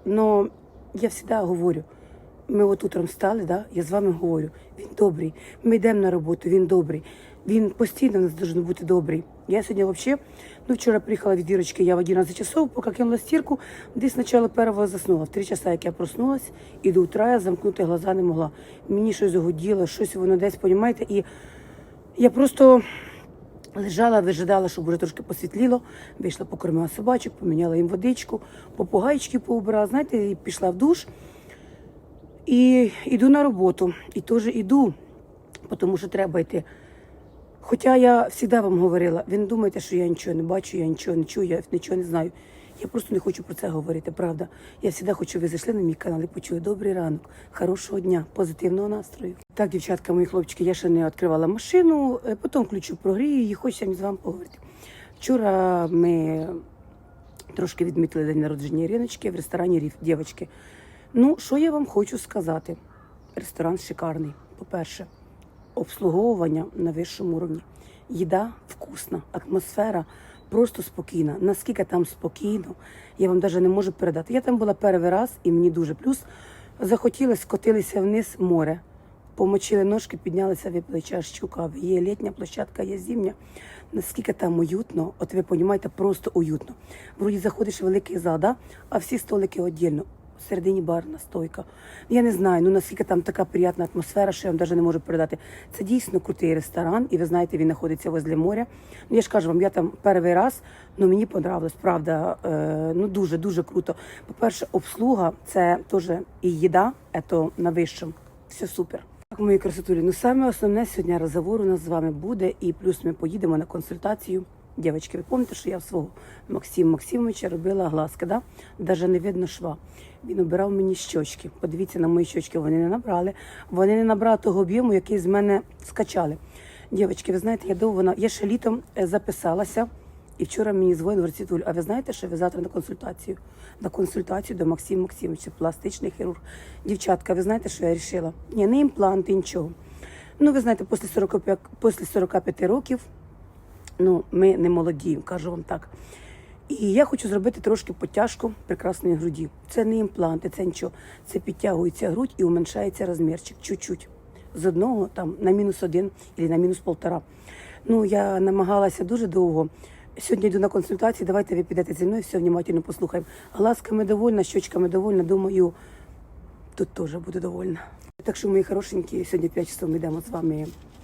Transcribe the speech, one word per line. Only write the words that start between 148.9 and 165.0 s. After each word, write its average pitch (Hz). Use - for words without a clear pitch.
груді. 156
Це 226
не 220
імпланти, 175
це -
нічого. -
Це -
підтягується 180
грудь 233
і -
уменшається 180
розмірчик 165
чуть-чуть. -
З 160
одного 190
там 160
на 185
мінус 202
один 180
або 165
на 160
мінус 180
півтора. 170
Ну, 226
я 196
намагалася 196
дуже 226
довго. 165
Сьогодні 208
йду 190
на 202
консультації, 202
давайте 190
ви 175
підете 170
зі 165
мною, 214
все -
внимательно 170
послухаємо. 165
Глазками 220
довольна, 208
щочками 180
довольна, 190